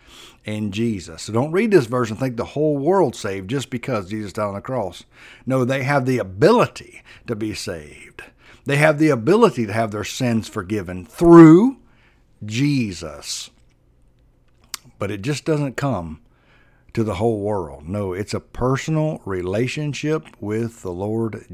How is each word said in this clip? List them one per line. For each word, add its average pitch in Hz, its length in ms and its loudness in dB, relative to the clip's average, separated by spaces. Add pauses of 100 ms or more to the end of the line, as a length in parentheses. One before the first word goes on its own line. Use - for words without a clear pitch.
(440)
in 107 260 -6
Jesus. 95 520 -6
So 107 100 -12
don't 135 200 0
read 208 180 0
this 165 160 4
verse 120 240 -2
and 107 80 -8
think 131 180 -4
the 117 80 -4
whole 151 320 -2
world's 151 420 0
saved 98 300 -8
just 131 220 -6
because 110 400 -6
Jesus 107 240 -8
died 104 140 -4
on 98 60 -6
the 101 60 -8
cross. 107 440 -6 (420)
No, 131 180 0
they 135 180 -2
have 139 220 0
the 127 140 0
ability 123 840 0 (240)
to 117 80 -4
be 107 200 -6
saved. 78 680 -12 (440)
They 139 100 0
have 151 220 4
the 156 100 4
ability 143 580 2
to 98 60 -6
have 110 200 -2
their 104 120 -6
sins 117 420 -2
forgiven 90 600 -8
through 170 720 10 (680)
Jesus. 107 1040 -4 (1500)
But 101 140 -6
it 101 100 -10
just 135 220 -6
doesn't 147 320 -2
come 87 440 -6 (720)
to 113 120 0
the 104 120 -4
whole 107 240 0
world. 80 480 -6
No, 98 260 -4
it's 101 200 -6
a 101 60 -4
personal 156 840 -2
relationship 127 1040 -4 (140)
with 110 420 -6
the 92 80 -8
Lord 107 640 -4